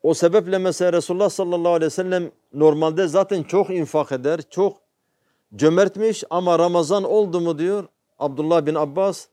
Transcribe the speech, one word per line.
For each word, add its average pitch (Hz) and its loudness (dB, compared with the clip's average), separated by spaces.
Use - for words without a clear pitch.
O 160 2
sebeple 175 2
mesela 180 0
Resulullah 180 0
sallallahu 175 -2
aleyhi 165 2
ve 156 -2
sellem 185 -4
normalde 156 2
zaten 185 0
çok 190 0
infak 156 -4
eder, 139 -2
çok 196 -2
cömertmiş 190 2
ama 175 0
Ramazan 175 0
oldu 180 0
mu 165 -2
diyor 190 -4
Abdullah 151 0
bin 151 -2
Abbas 156 -4